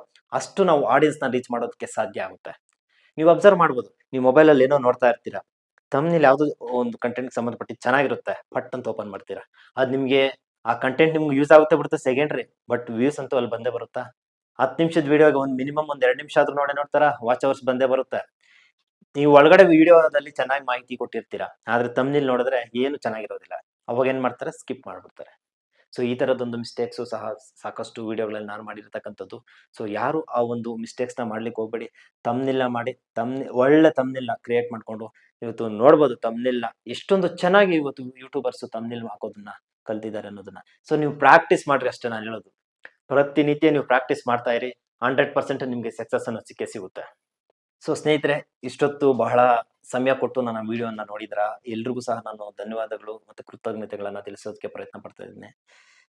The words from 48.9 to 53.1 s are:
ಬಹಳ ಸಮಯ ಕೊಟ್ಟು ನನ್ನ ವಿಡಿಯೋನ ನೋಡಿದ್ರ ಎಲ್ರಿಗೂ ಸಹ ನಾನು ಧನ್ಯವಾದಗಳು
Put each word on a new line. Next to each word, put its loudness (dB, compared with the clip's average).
ಬಹಳ 2
ಸಮಯ 0
ಕೊಟ್ಟು -2
ನನ್ನ -6
ವಿಡಿಯೋನ -6
ನೋಡಿದ್ರ -10
ಎಲ್ರಿಗೂ -8
ಸಹ -6
ನಾನು -14
ಧನ್ಯವಾದಗಳು -10